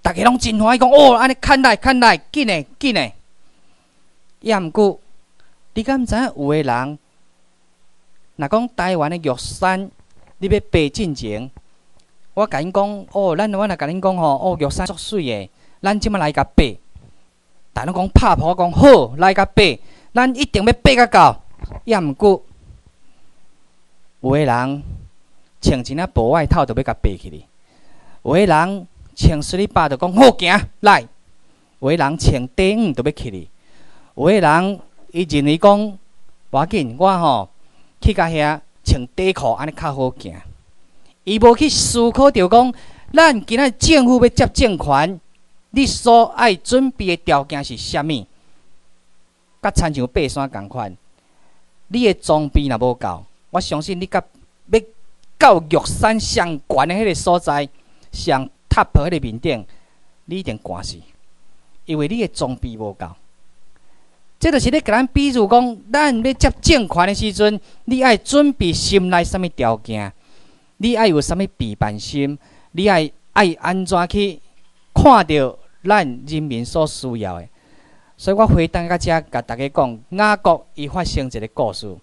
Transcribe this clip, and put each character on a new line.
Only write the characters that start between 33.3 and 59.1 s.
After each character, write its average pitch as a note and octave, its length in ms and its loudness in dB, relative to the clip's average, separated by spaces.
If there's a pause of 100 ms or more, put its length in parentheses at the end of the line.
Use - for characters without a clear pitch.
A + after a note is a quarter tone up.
有 C#3+ 120 0
的 G#3 120 4
人 F3 400 0 (320)
伊 F3+ 120 -4
认 D3 200 -2
为 D3+ 140 0
讲 G3+ 200 6
无 G#3 220 -6 (520)
要 C#3+ 140 0
紧， C#3+ 320 -4
我 F#3 220 2
吼 B2+ 300 0 (500)
去 G#3+ 140 2
甲 E3+ 140 0
遐 D#3 340 -2 (240)
穿 B2 220 0
短 F#3 260 -2
裤 B2+ 180 -2
安 C3+ 160 -4
尼 D3+ 60 -10
较 D3+ 200 -8
好 C3 240 -4
行。 E2+ 240 -16 (840)
伊 G#3+ 120 -2
无 A#3 200 8
去 D4+ 100 2
思 A#3 420 0
考 C#4 220 4
着 F#3 160 2
讲， A#3+ 260 4 (400)
咱 D4 320 4
今 A3+ 120 -2
仔 C4+ 140 2
政 D4 340 4
府 B3 180 4
要 A#3+ 60 6
接 A#3+ 180 2
政 G3+ 320 0
权， D3+ 400 0 (520)
你 C4+ 140 2
所 A#3 380 4 (140)
爱 G#3+ 180 4
准 B3+ 360 0
备 G3 160 -6
的 E3+ 100 0
条 C#3+ 260 0
件 C#3+ 180 -8
是 B2+ 140 -10
啥 - 260 -6
物？ C#3+ 240 -6 (1400)
甲 G#3 80 -2
亲 E3 240 -2
像 B2 140 -4
爬 - 180 -2
山 C#3 240 -6
共 G2+ 200 -14
款， G2+ 260 -10 (960)
你 A#3+ 140 -2
的 F#3+ 80 4
装 D3+ 360 0
备 D3 180 -2
若 A#2+ 100 -2
无 B2 160 0
够， F#2 320 -10 (240)
我 F3+ 100 -4
相 D#3 220 -6
信 F3 180 -8
你 F#3+ 60 -6
甲 F#3 180 -4 (480)
要 A3+ 80 2 (580)
到 G3+ 220 6
玉 D#3 260 -2
山 A3 340 -2
上 F#3+ 280 -2
悬 C#3+ 400 -2
的 F3 80 -4
迄 A3 100 -2
个 F3+ 100 0
所 F3 240 0
在， C#3+ 280 -4 (440)
上 C3+ 360 -4 (220)
top - 240 2
迄 E3 160 4
个 E3+ 100 -4